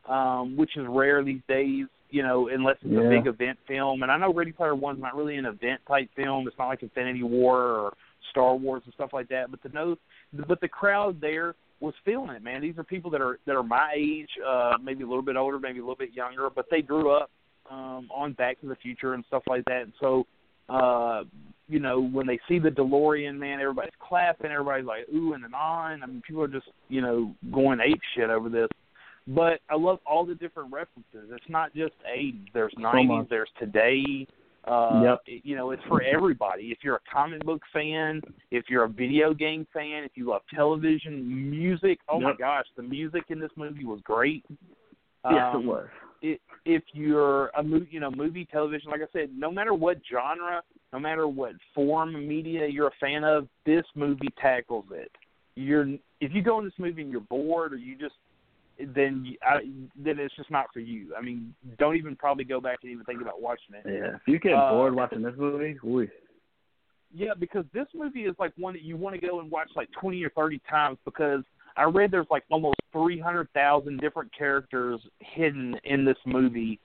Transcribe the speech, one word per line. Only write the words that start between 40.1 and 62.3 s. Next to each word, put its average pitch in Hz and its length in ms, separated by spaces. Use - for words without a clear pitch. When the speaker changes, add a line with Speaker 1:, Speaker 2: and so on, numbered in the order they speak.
Speaker 1:
you 123 100
love 110 160
television, 147 960
music. 175 500
Oh, 156 100
my 131 100
Speaker 2:
Yep. 135 80
Speaker 1:
gosh, 135 280
the 123 80
music 156 460
in 160 100
this 156 160
movie 147 300
was 107 160
great. 127 480
Speaker 2:
Yes, 143 80
it 123 340
Speaker 1:
Um, 120 100
Speaker 2:
was. - 200
Speaker 1:
i-, 156 160
if 160 180
you're 147 600
a 151 80
mo-, 156 260
you 156 120
know, 139 100
movie, 165 340
television, 151 460
like 151 100
I 151 120
said, 139 240
no 151 140
matter 208 220
what 170 320
genre, 170 560
no 131 80
matter 156 300
what 135 240
form 160 420
of 143 60
media 156 460
you're 143 200
a - 120
fan 147 240
of, 151 240
this 156 200
movie 143 340
tackles 120 500
it. 76 200
You're, 143 320
if 143 140
you 202 80
go 220 180
in 214 60
this 185 120
movie 170 260
and 139 80
you're 120 100
bored 151 520
or 127 40
you 127 180
just, 143 200
then 135 460
you, 127 160
I, 135 200
then 147 240
it's 143 160
just 151 160
not 135 200
for 120 80
you. 113 380
I 117 40
mean, 120 340
don't 151 160
even 156 200
probably 139 280